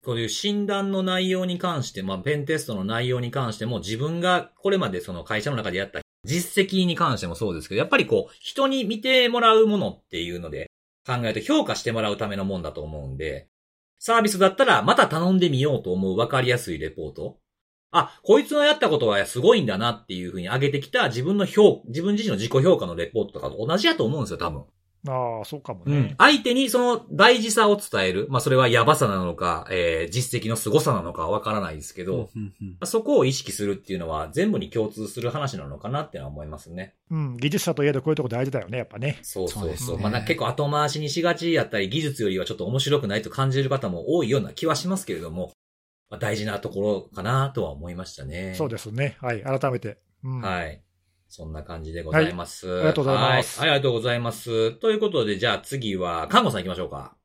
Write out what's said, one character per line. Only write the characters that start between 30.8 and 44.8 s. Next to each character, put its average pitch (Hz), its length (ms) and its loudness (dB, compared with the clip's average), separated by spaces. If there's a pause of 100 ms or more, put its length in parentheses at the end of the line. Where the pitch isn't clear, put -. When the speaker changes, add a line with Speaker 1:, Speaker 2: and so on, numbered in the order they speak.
Speaker 1:
な 95 80 -2
の 85 100 -8
か 80 160 -4
わ 104 140 0
か 110 120 -2
ら 107 60 0
な 85 120 -4
い 78 40 -10
で 76 60 -12
す - 140 -16
け 92 80 -10
ど、 92 100 -4
Speaker 3:
う - 40 -2
ん 110 240 -8
う 104 40 -6
ん 98 160 -14
う 101 40 -10
ん。 - 80 -10
Speaker 1:
ま - 80 -20
あ、 180 40 -6
そ 220 160 0
こ 277 160 4
を 139 80 6
意 135 80 2
識 - 180 -6
す 104 140 -4
る 101 60 0
っ 95 60 0
て - 160 -8
い - 20 -2
う 87 40 -4
の 82 100 -6
は 78 220 -4
全 202 200 2
部 139 80 0
に - 100 -6
共 107 200 -2
通 107 180 -10
す - 120 -10
る 117 120 -4
話 139 260 -4
な 73 80 -10
の 69 140 -12
か 104 100 -10
な 143 120 -4
っ 147 100 -12
て - 80 -12
の 67 60 -10
は 71 40 -10
思 76 140 -12
い 76 40 -12
ま 78 120 -12
す - 100 -20
ね。 92 240 -12 (160)
Speaker 2:
う 160 80 -4
ん。 135 200 -4
技 139 120 -6
術 190 160 -2
者 165 80 -2
と 143 100 -2
い 143 40 2
え 147 60 2
ど 131 100 -4
こ 156 80 0
う - 0 -
い - 20 2
う - 20 2
と 147 60 -4
こ 127 80 -4
大 120 160 -2
事 139 60 -6
だ 127 100 -4
よ 87 80 -14
ね、 123 80 -8
や 117 60 -6
っ - 40 -12
ぱ 107 120 -16
ね。 139 240 -4
Speaker 1:
そ 95 220 -6
う - 20 -4
そ 101 140 -8
う - 20 -6
そ - 20 -4
う。 - 0 -
Speaker 3:
そ - 20 -4
う - 40 -4
で - 60 -8
す - 160 -6
ね。 - 100 -6
Speaker 1:
ま 104 60 0
あ、 - 20 -2
な-、 117 100 -2
結 - 180 -2
構 113 80 -2
後 143 220 -2
回 147 220 0
し 151 80 -6
に 151 100 -4
し 165 140 -2
が 170 100 2
ち 170 180 -2
や 143 120 2
っ - 60 -6
た 110 100 -2
り、 95 100 -2
技 147 140 -2
術 135 180 -4
よ 101 80 2
り 92 80 -2
は 90 80 -2
ち - 60 -8
ょ - 20 -4
っ 90 40 -8
と 87 100 -6
面 127 120 0
白 143 220 2
く 120 60 -4
な 101 100 -2
い 110 60 -2
と - 80 -10
感 135 180 0
じ 135 140 2
る 135 80 0
方 131 180 -2
も 90 260 -2
多 175 80 4
い 107 60 0
よ 139 80 4
う 110 40 2
な 92 120 -8
気 - 140 -4
は 151 80 2
し - 120 -6